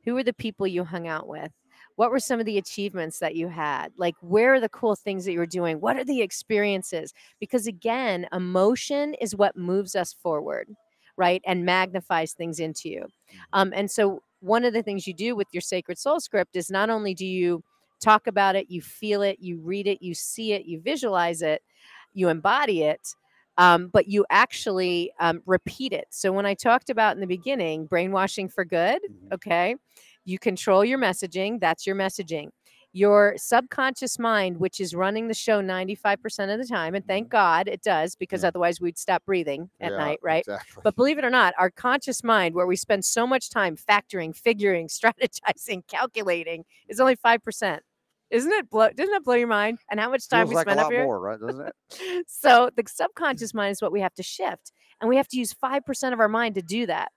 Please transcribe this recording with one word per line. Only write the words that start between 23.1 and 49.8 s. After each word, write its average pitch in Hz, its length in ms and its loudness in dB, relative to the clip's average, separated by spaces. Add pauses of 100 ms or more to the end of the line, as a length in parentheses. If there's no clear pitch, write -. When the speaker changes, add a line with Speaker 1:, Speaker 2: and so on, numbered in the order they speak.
Speaker 1:
um, 180 360 8
but 214 140 4
you 202 240 2
actually, 185 880 0
um, 170 260 0
repeat 185 480 -2
it. 160 180 -6
So - 200 -2
when 196 160 0
I 202 80 0
talked 240 360 2
about 220 260 2
in 185 40 -8
the 196 60 -4
beginning, 180 600 -2
brainwashing 190 640 0
for 185 160 -4
good, 180 380 0
Speaker 2:
Mm-hmm. - 320 -10
Speaker 1:
okay, 180 400 0 (500)
you 185 140 -8
control 196 460 2
your 254 140 0
messaging, 196 600 -2
that's 165 280 0
your 196 100 -2
messaging. 165 540 -4 (420)
Your 208 440 6
subconscious 254 840 0
mind, 208 400 0
which 180 220 -2
is 170 140 -6
running 202 340 -2
the 220 60 -4
show 214 260 2
ninety-five 190 600 -2
percent 202 280 -6
of 214 80 -2
the 254 80 -6
time, 180 280 -4
and 196 120 -4
thank 202 200 -2
Speaker 2:
Mm-hmm. - 60 -8
Speaker 1:
God 185 360 4
it - 140 -8
does, 175 320 0
because 180 280 -6
Speaker 2:
Yeah. 185 60 2
Speaker 1:
otherwise 175 320 0
we'd 170 180 -4
stop 180 280 0
breathing 165 440 -2 (100)
at 175 120 -6
Speaker 2:
Yeah, 98 60 -4
Speaker 1:
night, 151 240 -2
right? 160 240 2
Speaker 2:
exactly. - 380 -10
Speaker 1:
But 214 120 2
believe 285 220 2
it 285 60 -2
or 240 60 0
not, 233 280 6
our 185 120 4
conscious 262 540 -2
mind, 196 300 4
where 180 120 2
we 180 100 0
spend 196 280 -2
so 233 220 0
much 254 240 -2
time 185 260 0
factoring, 185 600 -2
figuring, 202 520 2
<laughs> - 100 -10
strategizing, - 880 -2
calculating, 175 800 -4 (240)
is 208 120 -8
only 254 160 6
five 233 260 2
percent. 196 400 -4 (480)
Isn't 254 220 2
it 403 160 0
blow-, 214 220 4
doesn't 381 220 -2
that 381 120 -2
blow 247 120 2
your 240 120 2
mind? 220 300 0 (120)